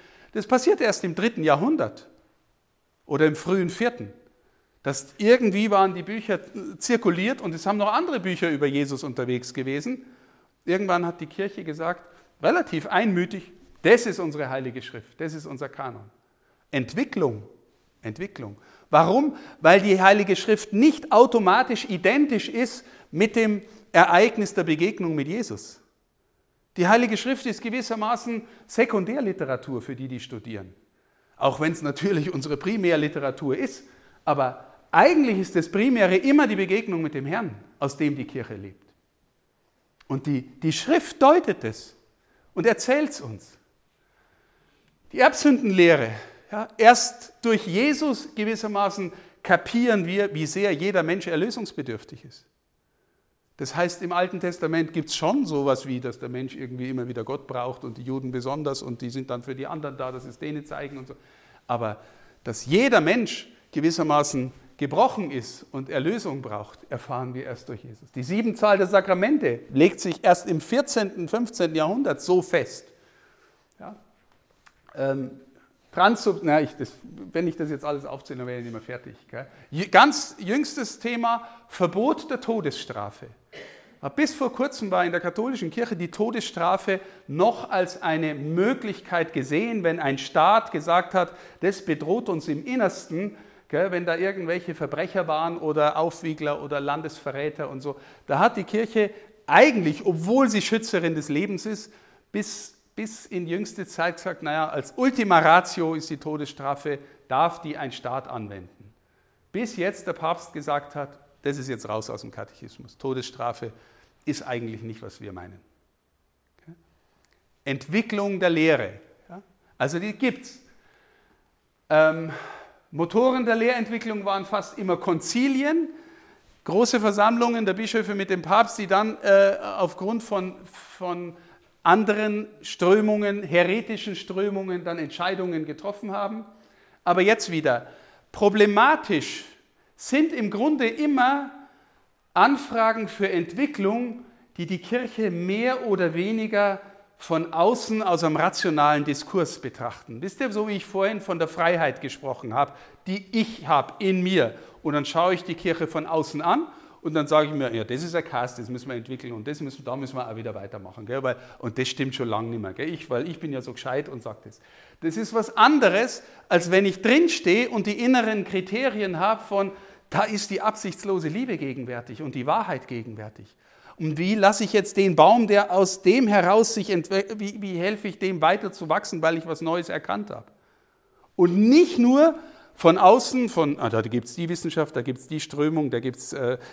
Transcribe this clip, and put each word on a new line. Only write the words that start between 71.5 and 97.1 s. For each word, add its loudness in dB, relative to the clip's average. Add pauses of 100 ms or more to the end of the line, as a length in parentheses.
Jahrhundert 0
so 4
fest. -2 (920)
Ja? -18 (960)
Ähm, -4 (640)
Transsub-, 2
na, 4
ich, -4
das, -10 (400)
wenn -2
ich -4
das -6
jetzt -8
alles -6
aufzähle, -14
dann -10
wäre -8
ich -12
nicht -12
mehr -12
fertig, -14 (160)
gell? -14 (240)
J-, -6
ganz 4
jüngstes -4
Thema, -4 (220)
Verbot -2
der -4
Todesstrafe. -6 (720)
Aber -10
bis 0
vor -4
kurzem -4
war 2
in -2
der -2
katholischen -4
Kirche -6
die -6
Todesstrafe -2 (260)
noch 0
als -2
eine -2
Möglichkeit -2
gesehen, -2
wenn 0
ein -2
Staat 4
gesagt 0
hat, 0 (260)
das -2
bedroht -2
uns -4
im -4
Innersten, -4 (340)
gell, 0
wenn -4
da 0
irgendwelche -4
Verbrecher -4
waren -2
oder 2
Aufwiegler -2
oder -6
Landesverräter -6